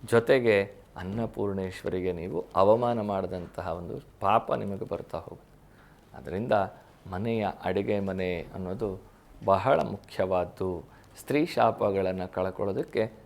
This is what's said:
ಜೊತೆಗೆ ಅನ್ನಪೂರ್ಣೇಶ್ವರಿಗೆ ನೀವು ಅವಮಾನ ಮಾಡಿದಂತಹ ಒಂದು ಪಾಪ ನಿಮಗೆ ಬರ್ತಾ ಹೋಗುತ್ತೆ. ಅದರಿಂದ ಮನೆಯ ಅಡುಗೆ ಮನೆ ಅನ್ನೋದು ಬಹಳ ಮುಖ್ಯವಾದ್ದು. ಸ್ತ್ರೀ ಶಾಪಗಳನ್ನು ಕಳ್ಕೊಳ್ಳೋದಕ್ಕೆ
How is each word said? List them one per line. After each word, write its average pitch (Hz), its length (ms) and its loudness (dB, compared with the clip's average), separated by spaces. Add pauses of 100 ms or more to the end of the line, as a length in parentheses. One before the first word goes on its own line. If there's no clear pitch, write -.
ಜೊತೆಗೆ 117 580 6 (340)
ಅನ್ನಪೂರ್ಣೇಶ್ವರಿಗೆ 95 1160 -4
ನೀವು 85 320 -4 (120)
ಅವಮಾನ 113 440 6
ಮಾಡಿದಂತಹ 92 680 -4
ಒಂದು 87 340 -8 (180)
ಪಾಪ 107 320 4
ನಿಮಗೆ 101 360 -4
ಬರ್ತಾ - 300 -6
ಹೋಗುತ್ತೆ. - 1000 -18
ಅದರಿಂದ 95 340 -4 (580)
ಮನೆಯ 107 380 -2 (160)
ಅಡುಗೆ 98 360 0
ಮನೆ 92 540 -2
ಅನ್ನೋದು 95 480 -6 (420)
ಬಹಳ 104 360 4
ಮುಖ್ಯವಾದ್ದು. 92 1080 -2 (320)
ಸ್ತ್ರೀ 147 260 0
ಶಾಪಗಳನ್ನು 98 840 0
ಕಳ್ಕೊಳ್ಳೋದಕ್ಕೆ 98 800 -2 (140)